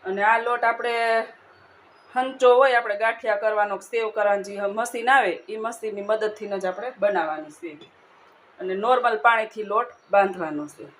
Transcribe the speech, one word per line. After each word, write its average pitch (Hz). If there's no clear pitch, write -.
અને 196
આ 226
લોટ 240
આપણે 233
હંચો 262
હોય, 254
આપણે 220
ગાંઠિયા 226
કરવાનો, 208
સેવ 226
કરવાની 202
જે 202
મશીન 240
આવે, 233
એ 214
મશીનની 214
મદદથી 214
જ 185
આપણે 220
બનાવવાની 160
છે. 165
અને 185
નોર્મલ 233
પાણીથી 220
લોટ 247
બાંધવાનો 180
છે. -